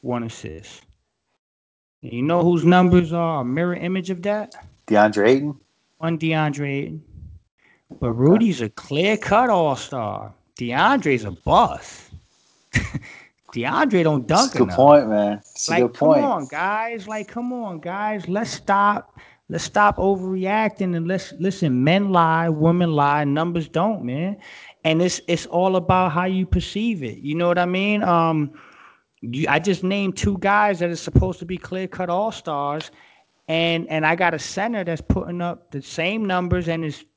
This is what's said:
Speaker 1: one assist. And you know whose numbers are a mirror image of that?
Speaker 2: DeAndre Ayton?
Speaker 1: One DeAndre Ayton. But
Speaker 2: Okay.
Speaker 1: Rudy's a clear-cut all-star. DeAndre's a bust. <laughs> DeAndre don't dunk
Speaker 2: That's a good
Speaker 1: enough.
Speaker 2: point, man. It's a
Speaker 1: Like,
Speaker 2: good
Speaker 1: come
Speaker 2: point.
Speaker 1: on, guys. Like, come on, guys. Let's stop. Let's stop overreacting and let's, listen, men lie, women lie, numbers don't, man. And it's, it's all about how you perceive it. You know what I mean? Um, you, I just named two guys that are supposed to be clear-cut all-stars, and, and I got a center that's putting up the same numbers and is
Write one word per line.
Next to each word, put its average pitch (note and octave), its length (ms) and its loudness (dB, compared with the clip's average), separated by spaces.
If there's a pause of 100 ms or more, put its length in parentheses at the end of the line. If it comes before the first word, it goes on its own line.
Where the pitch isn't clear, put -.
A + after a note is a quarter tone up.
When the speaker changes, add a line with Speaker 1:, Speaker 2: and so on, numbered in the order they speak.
Speaker 1:
one B2 220 -4
assist. - 600 -14 (1200)
And A#2 100 -12
you A#2+ 80 -6
know E3+ 220 0
whose E3+ 200 2
numbers F3+ 480 6
are E3 300 -2
a - 20 -4
mirror D#3+ 300 -2
image F3+ 380 -6
of F3 100 -8
that? G#3 320 -4 (320)
Speaker 2:
DeAndre G#2 420 4
Ayton? C#3 320 2 (380)
Speaker 1:
One E3 220 -4
DeAndre D3+ 500 -2 (140)
Ayton. D#3+ 200 -12 (960)
But B2 100 -2
Speaker 2:
Okay. A2+ 100 -4
Speaker 1:
Rudy's E3+ 420 4
a G#2+ 80 -4
clear-cut G#3 800 0
all-star. A#2+ 840 -2 (220)
DeAndre's C#3+ 720 0
a G2 60 -8
bust. - 800 0 (640)
<laughs> - 60 0 (760)
DeAndre E3+ 480 2
don't D3+ 240 2
dunk G3+ 240 2
Speaker 2:
That's - 40 -10
a - 40 -4
good B2+ 60 6
Speaker 1:
enough. F2+ 100 -4
Speaker 2:
point, C#3+ 340 8
man. G#2 280 2
It's - 320 -10
a - 20 0
Speaker 1:
Like, E3 120 2
Speaker 2:
good A#2+ 100 0
Speaker 1:
come D3 160 2
Speaker 2:
point. C#4+ 160 6
Speaker 1:
on, F#3+ 220 -2
guys. G#3 600 -6
Like, G#3+ 220 -8
come B3 240 -8
on, G3+ 260 -8
guys. G3 480 -6
Let's G3+ 240 -4
stop. G3+ 680 0 (300)
Let's E3 160 -6
stop G#3 340 4
overreacting F#3 1000 -2
and E3 120 -4
let's, F#3+ 320 -4
listen, D#3 440 0
men F#3+ 280 2
lie, E3 380 2
women E3 440 2
lie, D3 320 2
numbers D#3+ 440 -2
don't, G3 340 -2
man. D#3+ 340 -6 (460)
And D#3+ 180 2
it's, F3+ 260 -2
it's E3+ 180 -2
all F#3 300 0
about F#3 360 2
how F3 140 -2
you F#3 220 -2
perceive G3 560 -2
it. A2+ 160 -8
You D3 160 -6
know E3+ 120 0
what F3 120 2
I F3+ 80 2
mean? G3+ 360 0
Um, E3 480 2 (720)
you, B2 260 -4
I D3 120 2
just F3 240 -2
named F#3+ 340 -2
two G3 220 -2
guys G3+ 400 2
that F3 100 -2
are E3+ 60 -6
supposed - 440 2
to F3+ 60 -12
be F3+ 140 -8
clear-cut F#3 500 -8
all-stars, D#3 800 -4 (580)
and, E3 400 0
and D#3 160 -2
I D#3+ 120 4
got E3+ 180 2
a D#3 60 -6
center G#3 440 -6
that's E3 180 -6
putting F3 400 -4
up F3 280 -8
the C#3+ 120 -10
same G3+ 440 -4
numbers F3+ 420 -2
and E3 160 -4
is D3 220 -10 (120)